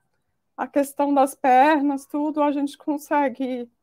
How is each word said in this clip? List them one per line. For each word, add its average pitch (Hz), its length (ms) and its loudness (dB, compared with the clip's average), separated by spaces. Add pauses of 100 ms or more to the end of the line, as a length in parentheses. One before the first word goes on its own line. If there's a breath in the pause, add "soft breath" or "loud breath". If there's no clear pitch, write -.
(560)
A 240 100 -6
questão 285 460 -2
das 277 220 2
pernas, 277 720 2
tudo, 294 360 -4
a 294 100 2
gente 285 260 -6
consegue 269 920 -4 (120)